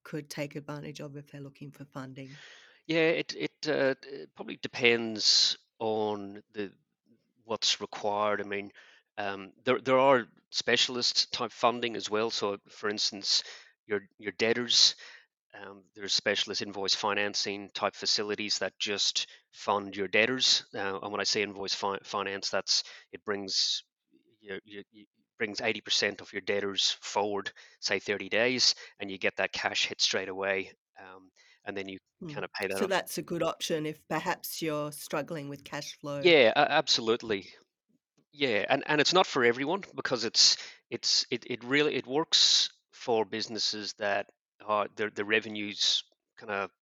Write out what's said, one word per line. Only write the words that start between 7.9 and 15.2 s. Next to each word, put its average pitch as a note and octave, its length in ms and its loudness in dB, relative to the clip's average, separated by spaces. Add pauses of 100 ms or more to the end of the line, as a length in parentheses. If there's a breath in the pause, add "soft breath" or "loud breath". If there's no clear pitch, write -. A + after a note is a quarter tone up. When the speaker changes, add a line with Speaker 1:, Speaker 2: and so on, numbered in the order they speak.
Speaker 2:
I G2+ 40 -6
mean, G2+ 260 -6 (480 loud breath)
um, G2 340 -6 (120)
there, B2+ 160 2
there C3 180 2
are C3 280 6 (240)
specialist - 800 0
type A#2 200 -4
funding A#2+ 440 0
as G2 120 -6
well. G#2+ 220 0
So, G2+ 280 -2 (100)
for - 200 -8
instance, - 540 0 (440 loud breath)
your, G2+ 160 -2 (160)
your G#2 200 -6
debtors, A#2 560 4 (640 loud breath)